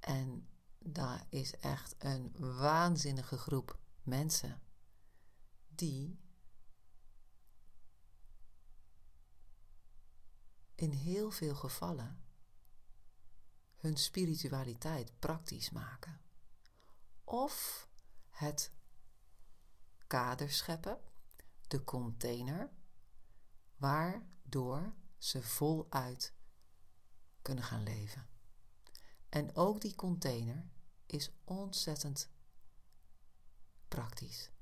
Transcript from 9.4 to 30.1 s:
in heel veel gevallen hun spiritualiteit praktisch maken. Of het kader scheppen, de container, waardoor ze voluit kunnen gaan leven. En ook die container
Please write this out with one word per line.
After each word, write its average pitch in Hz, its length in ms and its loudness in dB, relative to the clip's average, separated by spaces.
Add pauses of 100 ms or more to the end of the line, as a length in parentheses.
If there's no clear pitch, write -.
in 156 180 4
heel 180 380 2
veel 156 240 2
gevallen 139 680 0 (1500)
hun 156 200 2
spiritualiteit 139 1200 2
praktisch - 520 2
maken. - 500 -6 (1040)
Of - 640 2 (400)
het - 440 2 (1300)
kader 127 440 4
scheppen, 170 480 2 (720)
de 139 160 4
container, 120 840 2 (1040)
waardoor 147 1160 4 (240)
ze - 240 2
voluit 131 920 4 (1080)
kunnen 127 220 2
gaan 113 180 2
leven. 107 460 -2 (1000)
En 151 280 4
ook 208 240 8
die 196 140 0
container 139 760 2 (360)